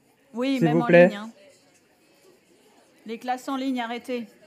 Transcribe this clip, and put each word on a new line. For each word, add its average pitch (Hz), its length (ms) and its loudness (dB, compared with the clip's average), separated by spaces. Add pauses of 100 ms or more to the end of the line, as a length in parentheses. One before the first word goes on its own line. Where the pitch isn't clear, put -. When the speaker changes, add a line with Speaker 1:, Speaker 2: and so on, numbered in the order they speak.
(340)
Speaker 1:
Oui, 262 220 -4
Speaker 2:
S'il 247 80 -2
Speaker 1:
même 156 120 2
Speaker 2:
vous 170 60 0
Speaker 1:
en - 40 -4
Speaker 2:
plaît. 175 200 8
Speaker 1:
ligne, 202 100 0
hein. 214 140 -12 (1800)
Les 220 120 -12
classes 247 300 -8
en 277 80 -4
ligne, 262 240 -4
arrêtez. 233 460 -8 (200)